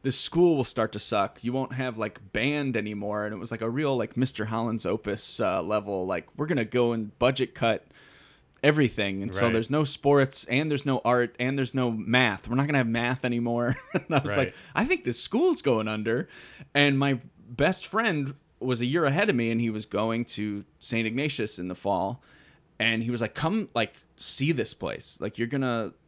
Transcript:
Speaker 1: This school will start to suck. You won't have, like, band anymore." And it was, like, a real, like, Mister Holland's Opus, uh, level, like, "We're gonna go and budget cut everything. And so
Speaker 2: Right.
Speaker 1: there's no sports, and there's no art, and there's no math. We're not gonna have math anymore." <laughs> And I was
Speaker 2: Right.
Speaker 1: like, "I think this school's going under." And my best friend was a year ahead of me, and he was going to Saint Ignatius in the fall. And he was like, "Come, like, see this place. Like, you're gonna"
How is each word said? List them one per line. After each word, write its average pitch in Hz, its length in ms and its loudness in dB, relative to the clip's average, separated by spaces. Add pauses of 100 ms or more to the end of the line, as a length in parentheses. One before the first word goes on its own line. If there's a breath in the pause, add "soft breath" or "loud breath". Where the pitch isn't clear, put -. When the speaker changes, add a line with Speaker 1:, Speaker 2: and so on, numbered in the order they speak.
Speaker 1:
This 131 140 -2
school 170 400 4
will 135 80 2
start 110 280 -2
to 104 80 -6
suck. 101 420 -2
You 117 100 -2
won't 131 200 -2
have, 123 260 -4
like, 107 340 -8
band 139 440 0
anymore." 104 480 -4
And 107 100 -4
it 104 40 -10
was, 113 120 -10
like, 113 120 -8
a 113 60 -2
real, 135 280 0
like, 117 200 -4
Mister 123 280 0
Holland's 113 420 -2
Opus, 101 540 -2
uh, 95 220 2
level, 98 440 -2
like, 92 300 -4
"We're 147 100 -2
gonna 147 180 0
go 120 280 2
and 110 260 -4
budget 131 380 2
cut 113 300 0 (760 loud breath)
everything. 110 600 2
And 95 120 -6
so 98 120 4
Speaker 2:
Right. 117 60 4
Speaker 1:
there's 113 180 0
no 151 140 2
sports, 139 600 2
and 151 260 0
there's 139 160 -2
no 131 180 2
art, 120 340 2
and 131 200 0
there's 131 160 -2
no 127 160 2
math. 110 580 2
We're 120 80 -2
not 139 100 2
gonna 147 120 2
have 127 100 2
math 120 360 -2
anymore." 120 600 0
<laughs> - 100 -16
And - 100 -2 (100)
I 143 60 6
was 123 160 -4
Speaker 2:
Right. - 20 4 (100)
Speaker 1:
like, - 60 -12 (200 loud breath)
"I 202 100 0
think 185 200 0
this 120 160 -2
school's 311 420 2
going 110 260 2
under." 110 400 -2 (460 loud breath)
And 143 240 4
my 139 220 2 (280)
best 143 380 0
friend 165 480 0 (260)
was 127 200 0
a 123 60 2
year 156 180 2
ahead 156 240 2
of 165 80 2
me, 117 140 2
and 113 100 0
he 117 100 0
was 107 160 -6
going 113 380 -2
to 104 400 -6 (140)
Saint 113 280 -2
Ignatius 127 520 -4
in 90 100 -6
the 92 60 -6
fall. 98 480 -2 (560 soft breath)
And 113 240 0
he 113 80 -2
was 120 100 -2
like, 113 140 -2
"Come, 180 400 -2
like, 113 200 -2 (220)
see - 360 -2
this 127 200 -2
place. - 480 -8
Like, 107 180 -6
you're 117 100 -2
gonna" 120 440 -2 (160)